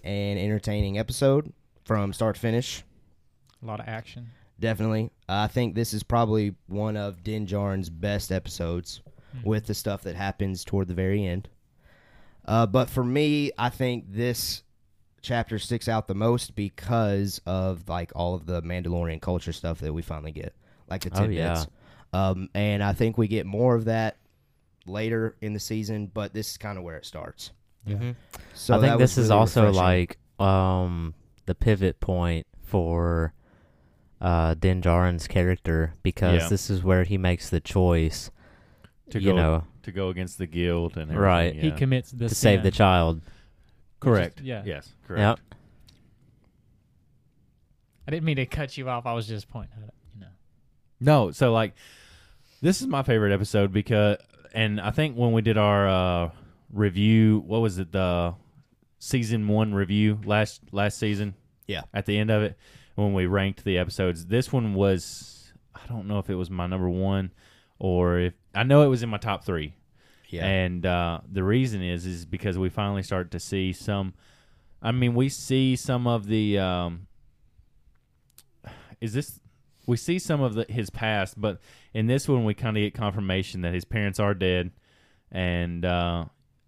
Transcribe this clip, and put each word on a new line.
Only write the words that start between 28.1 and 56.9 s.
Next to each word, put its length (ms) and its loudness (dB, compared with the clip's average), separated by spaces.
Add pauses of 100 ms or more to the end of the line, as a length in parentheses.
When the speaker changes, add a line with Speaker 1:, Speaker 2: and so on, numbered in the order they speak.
Speaker 1:
So 220 2
Speaker 3:
I 60 6
think 100 6
Speaker 1:
that 80 4
Speaker 3:
this 180 6
Speaker 1:
was 80 4
Speaker 3:
is 60 6
Speaker 1:
really 80 8
Speaker 3:
also, 280 4
Speaker 1:
refreshing. 140 4
Speaker 3:
like, 360 2 (220)
um, 760 2 (340)
the 80 0
pivot 460 2
point 440 0 (160)
for, 720 0 (880)
uh, 320 4
Din 280 2
Djarin's 460 2
character, 640 0 (100)
because 400 2
Speaker 4:
Yeah. 60 -2
Speaker 3:
this 200 0
is 140 0
where 220 4
he 120 -2
makes 320 0
the 120 0
choice, 680 2 (840)
Speaker 4:
To 100 -2
Speaker 3:
you 100 4
Speaker 4:
go, 40 6
Speaker 3:
know. 280 4 (200)
Speaker 4:
to 100 -12
go 160 -4
against 280 -6
the 100 -6
guild 500 0
and 140 -6
everything, 100 -2
Speaker 3:
Right. 340 4
Speaker 2:
He 140 0
Speaker 4:
yeah. 60 -2
Speaker 2:
commits 360 0
the 180 -4
Speaker 3:
To 60 -2
save 280 6
the 80 6
Speaker 2:
sin. 60 -2
Speaker 3:
child. 400 6
Speaker 2:
Which 80 -12
is 760 -20
Speaker 4:
Correct. 420 2
Speaker 2:
yeah. 240 -8
Speaker 4:
Yes, 280 -10 (140)
correct. 140 -4
Speaker 3:
Yep. 360 0 (2500)
Speaker 2:
I 40 -6
didn't 140 -4
mean 120 2
to 80 0
cut 320 -6
you 120 -8
off. 160 -4
I 80 -2
was 140 -4
just 220 -8
pointing 280 -14
at 120 -18
it, 40 -20 (220)
you 60 -20
know. 60 -20 (720)
Speaker 4:
No, 320 4
so, 220 4
like, 200 2 (880)
this 200 2
is 60 -6
my 160 -2
favorite 300 4
episode 400 2
because, 440 2 (360)
and 260 0
I 120 -4
think 260 -2
when 160 4
we 80 4
did 160 4
our, 300 4
uh, 440 2 (400)
review, 760 4